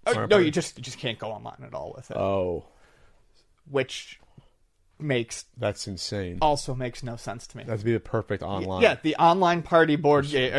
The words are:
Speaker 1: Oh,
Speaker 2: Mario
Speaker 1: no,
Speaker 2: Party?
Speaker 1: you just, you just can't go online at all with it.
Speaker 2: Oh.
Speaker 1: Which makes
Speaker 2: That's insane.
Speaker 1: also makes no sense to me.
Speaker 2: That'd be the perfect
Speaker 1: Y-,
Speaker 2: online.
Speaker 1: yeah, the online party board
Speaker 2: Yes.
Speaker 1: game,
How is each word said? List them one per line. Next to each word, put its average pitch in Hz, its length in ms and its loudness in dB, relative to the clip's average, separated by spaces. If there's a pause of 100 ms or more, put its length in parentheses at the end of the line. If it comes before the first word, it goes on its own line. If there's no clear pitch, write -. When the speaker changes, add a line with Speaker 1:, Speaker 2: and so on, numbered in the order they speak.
Speaker 1:
Oh, 240 60 4
Speaker 2:
Mario 110 120 -2
Speaker 1:
no, 208 100 6
Speaker 2:
Party? 180 100 6
Speaker 1:
you 151 40 0
just, 165 260 -4
you 147 60 -14
just 120 160 -12
can't 117 220 -6
go 110 100 -6
online 110 340 -12
at - 100 -18
all 76 200 -8
with - 160 -16
it. - 60 -8
Speaker 2:
Oh. 92 480 0 (1040)
Speaker 1:
Which - 480 -4 (800)
makes 131 460 -4 (140)
Speaker 2:
That's 107 280 -4
insane. 92 540 -6
Speaker 1:
also 147 340 0
makes 123 280 -8
no 120 140 -8
sense 117 320 -12
to - 100 -18
me. 110 60 -14
Speaker 2:
That'd 107 200 -6
be 117 80 4
the 110 80 2
perfect 104 420 -4
Speaker 1:
Y-, 85 60 -6
Speaker 2:
online. 95 340 -2
Speaker 1:
yeah, 156 200 4
the 156 140 0
online 170 460 4
party 160 340 4
board 147 280 4
Speaker 2:
Yes. 143 80 -8
Speaker 1:
game, 127 260 2